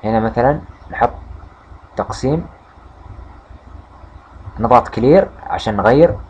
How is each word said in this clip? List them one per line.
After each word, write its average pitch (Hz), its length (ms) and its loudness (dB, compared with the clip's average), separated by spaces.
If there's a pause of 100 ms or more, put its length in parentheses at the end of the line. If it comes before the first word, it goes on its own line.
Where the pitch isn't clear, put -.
هنا 110 160 0
مثلًا 120 400 0 (300)
نحط - 200 -2 (840)
تقسيم، 143 500 -6 (2250)
نضغط 113 280 4
clear 147 400 2 (180)
عشان 104 300 -6
نغير 127 420 4 (120)